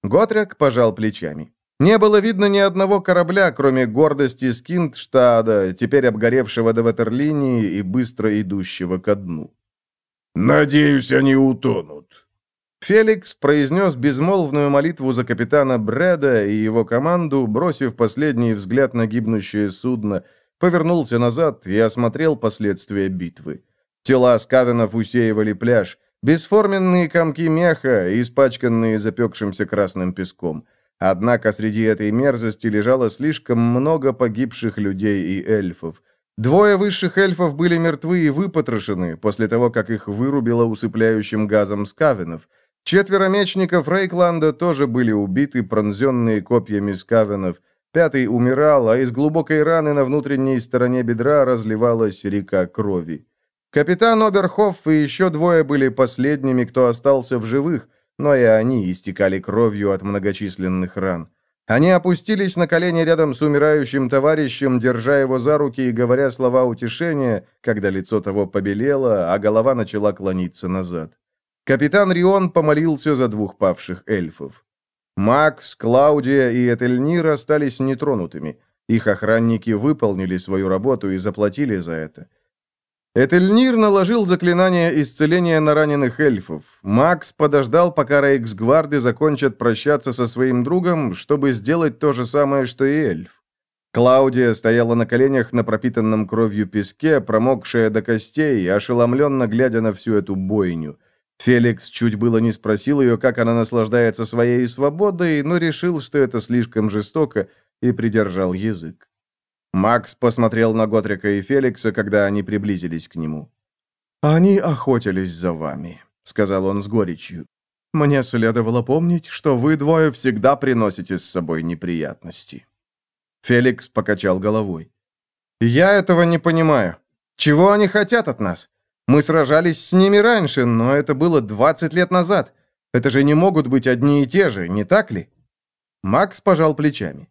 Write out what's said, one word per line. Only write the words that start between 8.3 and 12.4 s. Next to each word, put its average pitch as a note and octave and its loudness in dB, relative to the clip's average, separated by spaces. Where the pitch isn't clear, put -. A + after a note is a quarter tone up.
идущего F#2 -6
ко G#2 0
дну. F2+ -8
«Надеюсь, C#3+ 2
они C3+ 4
утонут». G#2+ -2